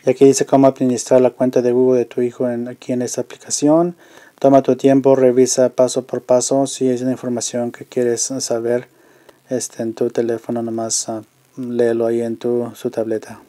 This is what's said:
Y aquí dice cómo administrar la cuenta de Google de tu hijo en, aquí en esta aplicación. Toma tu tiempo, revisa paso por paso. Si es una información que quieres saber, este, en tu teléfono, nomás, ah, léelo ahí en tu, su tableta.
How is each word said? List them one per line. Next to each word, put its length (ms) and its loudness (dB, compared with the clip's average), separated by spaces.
Y 60 2
aquí 140 4
dice 220 4
cómo 200 4
administrar 540 2
la 100 4
cuenta 320 -2
de 80 0
Google 300 2
de 60 0
tu 160 -4
hijo 280 -4
en, 160 -6
aquí 260 -10
en 100 -2
esta 180 -6
aplicación. 720 0
Toma 220 4
tu 120 0
tiempo, 400 4
revisa 540 4
paso 360 0
por 180 -8
paso. 440 0
Si 220 -4
es 140 0
una 100 -2
información 580 -6
que 140 -18
quieres 380 -2
saber, 680 -4
este, 360 -6
en 100 -6
tu 160 -2
teléfono, 520 -4
nomás, 460 -6
ah, 140 -10
léelo 500 -2
ahí 160 -2
en 140 -6
tu, 380 -4
su 160 -8
tableta. 580 -8